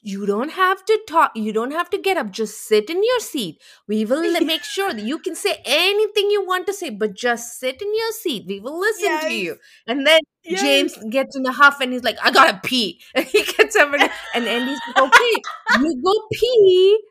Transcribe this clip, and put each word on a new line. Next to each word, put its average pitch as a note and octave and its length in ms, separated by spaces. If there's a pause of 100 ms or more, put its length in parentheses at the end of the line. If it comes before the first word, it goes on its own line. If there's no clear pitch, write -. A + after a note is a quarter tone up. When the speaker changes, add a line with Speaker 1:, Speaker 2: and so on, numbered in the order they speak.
Speaker 1:
"You G3+ 240
don't A3 260
have F#4 340
to G#4+ 140 (100)
talk, D#4 260
you A3 160
don't A#3 200
have E4+ 180
to G4 80
get F#4+ 180
up, A3+ 160
just G#3+ 340
sit G#3+ 240
in F4+ 140
your B4 160
seat. G3+ 380 (320)
We G#3+ 160
will C#4 160
Speaker 2:
<laughs> E4+ 120
Speaker 1:
le-, E4+ 120
make D#4+ 180
sure G4 300
that G#3 100
you C#4+ 160
can E4 160
say - 300
anything G4+ 680
you G4+ 160
want F#4 200
to G4 60
say, F4 160
but G#3 260
just A#3 440
sit C4 220
in G#4 120
your A4+ 200
seat. C#4+ 340
We G3 140
will D4 180
listen G4 300
to D#4 240
Speaker 2:
Yes. G#3+ 100
Speaker 1:
you." D#3+ 140 (300)
And C4+ 200
then D#4+ 140 (240)
Speaker 2:
Yes. F4+ 160
Speaker 1:
James C#4 360 (120)
gets C4+ 260
in C4 100
a B3+ 60
huff C#4 300
and B3+ 100
he's B3+ 140
like, G#3+ 180
"I B3 80
gotta C4+ 320
pee." A#3+ 440
<laughs> - 80
And B3+ 100
he - 180
gets - 320
up D4 160
and, C#4+ 180 (260)
and A#3+ 120
Andy's B3 400
like, C4 200
"Okay, A#4 240 (520)
you D4 180
go E4+ 120 (180)
pee." G4+ 680 (140)